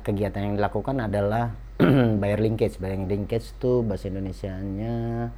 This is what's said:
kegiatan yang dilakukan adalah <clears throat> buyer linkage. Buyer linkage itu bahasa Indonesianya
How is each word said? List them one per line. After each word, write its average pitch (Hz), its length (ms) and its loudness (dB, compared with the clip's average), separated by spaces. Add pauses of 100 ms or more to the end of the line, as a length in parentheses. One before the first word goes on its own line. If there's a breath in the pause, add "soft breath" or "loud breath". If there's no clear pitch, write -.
kegiatan 101 400 0
yang 101 160 0
dilakukan 107 480 0
adalah 104 480 0 (260)
<clears throat> 123 400 6
buyer 101 160 2
linkage. 110 380 2
Buyer 95 240 -4
linkage 101 560 -2
itu 123 240 2
bahasa 101 320 -2
Indonesianya 101 1300 -4